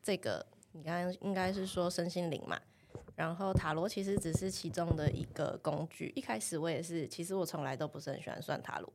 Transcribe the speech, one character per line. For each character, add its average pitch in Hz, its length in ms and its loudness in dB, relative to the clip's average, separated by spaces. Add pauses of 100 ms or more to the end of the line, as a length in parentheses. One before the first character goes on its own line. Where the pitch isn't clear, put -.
这 190 140 2
个， 107 280 0 (280)
你 160 100 -12
刚 170 180 0
刚 180 200 0
应 196 120 0
该 190 200 4
是 196 120 0
说 180 240 2
身 180 220 2
心 175 180 2
灵 147 200 -2
嘛， - 120 -2 (540)
然 165 220 0
后 190 180 2
塔 160 180 4
罗 170 160 2
其 202 140 -2
实 196 160 2
只 160 140 2
是 190 180 4
其 170 180 -4
中 165 280 2
的 156 160 2
一 156 100 -2 (100)
个 - 300 0
工 160 260 2
具。 - 280 -8
一 277 40 -2
开 220 200 -2
始 170 180 -2
我 165 100 0
也 165 140 0
是， 165 240 -2
其 - 160 -6
实 190 140 -2
我 175 100 2
从 151 160 -2
来 135 140 0
都 151 100 0
不 147 140 -8
是 147 100 -4
很 139 100 -4
喜 - 80 -10
欢 - 140 -4
算 - 180 -2
塔 - 200 -4
罗 - 140 -10